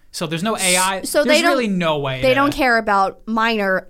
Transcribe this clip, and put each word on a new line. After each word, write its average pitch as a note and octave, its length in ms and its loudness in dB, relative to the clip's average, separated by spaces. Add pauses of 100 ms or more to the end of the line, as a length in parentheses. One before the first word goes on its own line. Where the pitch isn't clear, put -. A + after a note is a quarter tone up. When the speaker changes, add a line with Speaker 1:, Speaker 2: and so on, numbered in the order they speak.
(140)
Speaker 1:
So F3 120 -8
there's D#3+ 160 -6
no G#3+ 160 -2
A F#3 180 2
I. F#3+ 220 0
Speaker 2:
S-, - 100 -10
so D4 160 0
Speaker 1:
There's D4+ 140 4
Speaker 2:
they E4+ 40 2
don't, E4+ 100 2
Speaker 1:
really B3 160 0
no E3+ 320 0
way C3 200 -4
Speaker 2:
they C4 80 2
Speaker 1:
to B3+ 60 4
Speaker 2:
don't C#4+ 180 2
care B3+ 240 0
about G3+ 500 0
minor A3 640 -2